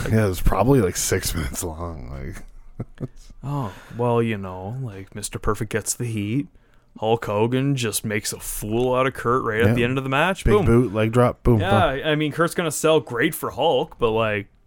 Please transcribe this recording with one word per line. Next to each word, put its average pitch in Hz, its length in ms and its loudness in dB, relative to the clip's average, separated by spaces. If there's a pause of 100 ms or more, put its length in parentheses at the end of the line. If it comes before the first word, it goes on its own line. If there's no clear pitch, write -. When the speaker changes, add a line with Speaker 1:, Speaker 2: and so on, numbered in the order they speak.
Speaker 1:
Like - 100 -2
Speaker 2:
yeah, 110 140 4
it's 92 140 -2
probably, 117 400 6
like, 90 160 0
six - 380 -2
<laughs> - 20 -4
minutes 76 260 -6
long. 80 480 -10 (880)
Like, 131 140 -8
<laughs> - 300 -20
Speaker 1:
Oh, 131 300 -6 (240)
well, 120 260 2
you 113 140 0
know, 95 460 -8
like, 98 320 -12
Mister - 240 -8
Perfect 107 320 -2
gets - 240 -4
the 123 120 -6
heat. 113 420 -4 (500)
Hulk 110 260 0
Hogan 123 520 0
just 117 280 -4
makes 107 280 -4
a - 80 -12
fool 117 540 -2
out 131 120 2
of 131 80 -2
Kurt 120 300 0
right 110 160 0
at 110 80 6
Speaker 2:
Yeah. 113 60 4
Speaker 1:
the 120 100 2
end 127 120 0
of 135 60 -4
the 131 80 -4
match. 165 340 0
Speaker 2:
Big 113 100 6
Speaker 1:
Boom. 107 120 4
Speaker 2:
boot, 117 260 4
leg 110 200 0
drop, 123 320 2
boom, 120 160 6
Speaker 1:
Yeah, 180 340 4
Speaker 2:
boom. 139 120 -6
Speaker 1:
I 151 100 2
mean, 151 160 0
Kurt's 165 220 0
gonna 170 180 -2
sell 156 260 4
great 135 340 0
for 175 200 -6
Hulk, 147 460 0
but, 117 120 2
like, 110 380 0 (180)